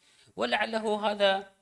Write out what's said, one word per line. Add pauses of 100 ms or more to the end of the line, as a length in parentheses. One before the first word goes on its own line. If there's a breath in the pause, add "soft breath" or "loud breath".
(360 soft breath)
ولعله
هذا (100)